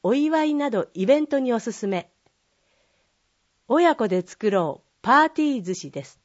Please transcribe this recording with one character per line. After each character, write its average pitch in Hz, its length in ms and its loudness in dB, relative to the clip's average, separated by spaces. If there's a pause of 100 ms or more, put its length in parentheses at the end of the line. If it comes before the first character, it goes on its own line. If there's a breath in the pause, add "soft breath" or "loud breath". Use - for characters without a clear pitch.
お 202 120 2
祝 311 300 2
い 302 100 0
な 285 160 -2
ど 196 240 -2
イ 190 120 -2
ベ 285 140 6
ン 294 60 -2
ト 285 120 0
に 254 140 0
お 226 80 0
す 233 120 -8
す 208 140 -8
め。 185 240 -4 (1600)
親 320 280 4
子 220 120 -2
で 185 140 0
作 208 280 -4
ろ 175 340 -2
う - 40 -20 (140)
パ 269 200 4
ー 311 80 2
テ 311 120 -2
ィ 277 160 0
ー 190 40 -8
寿 185 120 -6
司 143 160 -12
で 135 140 -12
す。 - 200 -20